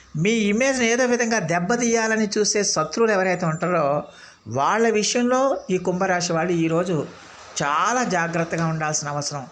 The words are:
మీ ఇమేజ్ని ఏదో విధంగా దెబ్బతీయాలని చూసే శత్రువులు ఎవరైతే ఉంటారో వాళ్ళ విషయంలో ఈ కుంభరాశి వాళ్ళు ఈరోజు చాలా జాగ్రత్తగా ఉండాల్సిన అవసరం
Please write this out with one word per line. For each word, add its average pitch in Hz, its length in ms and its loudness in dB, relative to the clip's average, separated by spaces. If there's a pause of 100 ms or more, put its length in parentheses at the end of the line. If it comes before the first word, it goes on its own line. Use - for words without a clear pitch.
(160)
మీ 175 140 2
ఇమేజ్ని 233 560 2
ఏదో 240 180 2
విధంగా 233 340 2
దెబ్బతీయాలని 220 920 0 (100)
చూసే 208 260 2
శత్రువులు 214 480 0
ఎవరైతే 185 340 0
ఉంటారో 160 560 0 (460)
వాళ్ళ 175 420 2
విషయంలో 247 680 0 (120)
ఈ 185 80 0
కుంభరాశి 180 540 0
వాళ్ళు 170 200 0
ఈరోజు 165 540 0 (560)
చాలా 185 420 2
జాగ్రత్తగా 165 640 0
ఉండాల్సిన 156 420 -2
అవసరం 143 440 -6